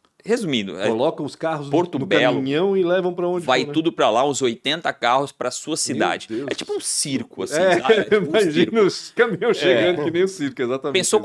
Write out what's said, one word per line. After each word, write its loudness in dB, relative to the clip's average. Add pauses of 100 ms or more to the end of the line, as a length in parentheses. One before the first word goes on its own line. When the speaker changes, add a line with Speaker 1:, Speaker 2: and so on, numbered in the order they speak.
(260)
Speaker 1:
Resumindo, -2
é, 0
Speaker 2:
Colocam 0
os -10
carros -6
no, -6
Speaker 1:
Porto 0
Speaker 2:
no -4
Speaker 1:
Belo, 2
Speaker 2:
caminhão 0
e 2
levam 0
pra -4
onde -2
Speaker 1:
vai 2
Speaker 2:
for, -6
né? -10
Speaker 1:
tudo 0
pra 2
lá, 2
uns -2
oitenta -2
carros 0
pra -6
sua -10
Speaker 2:
Meu -4
Speaker 1:
cidade. -2
Speaker 2:
Deus. -6
Speaker 1:
É -6
tipo -8
um -4
circo, -4
assim, -2
Speaker 2:
É, 4
Speaker 1:
sabe? 4
É 4
tipo 2
um 0
Speaker 2:
<laughs> -6
imagina 2
Speaker 1:
circo. 2
Speaker 2:
os 2
caminhões 2
Speaker 1:
É. -6
Speaker 2:
chegando 2
que -2
nem 2
um -4
circo, -6
exatamente -2
Speaker 1:
Pensou 2
Speaker 2:
isso. 0